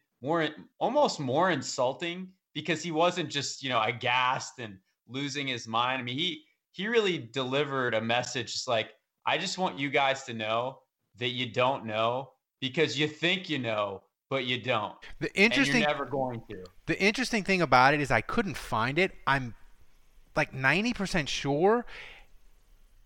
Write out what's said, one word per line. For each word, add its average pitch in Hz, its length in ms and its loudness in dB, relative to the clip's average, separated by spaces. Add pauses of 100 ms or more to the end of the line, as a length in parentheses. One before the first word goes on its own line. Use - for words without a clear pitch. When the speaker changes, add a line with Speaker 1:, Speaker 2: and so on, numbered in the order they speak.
(220)
Speaker 1:
more, 156 280 0 (280)
almost 254 420 2
more 147 300 2
insulting 165 800 -2 (240)
because 160 300 -4
he 175 80 -4
wasn't 170 380 2
just, 135 340 -4
you 135 60 -4
know, 120 120 4
aghast 123 760 0
and 104 180 -10 (300)
losing 139 400 -4
his 120 200 -6
mind. 123 320 0
I 120 40 -6
mean, 123 140 -6
he, 170 260 -4 (280)
he 190 160 -6
really 208 300 2
delivered 131 800 -2
a 110 60 2
message. 117 500 -2
Just - 160 -8
like, 110 240 0 (340)
"I 127 140 0
just 185 180 -6
want 180 220 -4
you 139 100 -2
guys 135 340 2
to 120 100 -10
know 113 460 -2 (380)
that 123 120 -2
you 123 220 -4
don't 123 340 2
know 113 460 0 (280)
because 131 400 0
you 151 80 2
think 175 420 -2
you 143 100 -2
know, 107 440 -2 (260)
but 135 160 -2
you 123 160 -2
don't. 107 340 -2 (240)
Speaker 2:
The - 80 -4
Speaker 1:
And - 100 -6
Speaker 2:
interesting, 240 440 4
Speaker 1:
you're 147 80 2
never 143 160 -2
going 127 440 -4
to." 95 140 -12 (220)
Speaker 2:
the - 160 -2
interesting 214 420 2
thing 185 180 2
about 135 320 8
it 147 80 2
is 135 100 0
I 113 100 4
couldn't 202 360 -2
find 120 420 -2
it. 185 140 2 (140)
I'm, 131 280 0 (800)
like, 151 180 0
ninety 156 400 2
percent 175 360 -2
sure 180 560 2 (1200)